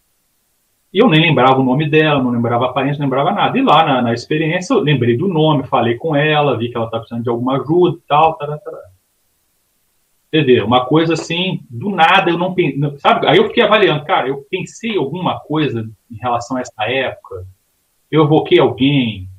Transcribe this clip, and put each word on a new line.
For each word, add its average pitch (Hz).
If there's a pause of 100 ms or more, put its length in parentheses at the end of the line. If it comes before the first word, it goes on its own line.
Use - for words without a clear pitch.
(920)
E 185
eu 240
nem 156
lembrava 135
o 135
nome 143
dela, 151
não 123
lembrava 120
a 127
aparência, 139
não 147
lembrava 139
nada. 196
E 269
lá 170
na, 127
na 120
experiência 160
eu 226
lembrei 120
do 165
nome, 156
falei 120
com 123
ela, 147
vi 117
que 120
ela 113
tá 113
precisando 117
de 117
alguma 123
ajuda 160
e -
tal, 160
tará, 147
tará. 160 (1500)
Você 156
vê, 123
uma 120
coisa 160
assim, 170
do 123
nada 175
eu 165
não 185
pen-, 147
não, 143
sabe? -
Aí 147
eu 214
fiquei 233
avaliando, 196
cara, 160
eu 139
pensei 196
alguma 139
coisa 120 (220)
em 113
relação 123
a 127
essa 117
época, 113 (640)
eu 156
evoquei 151
alguém, 117 (120)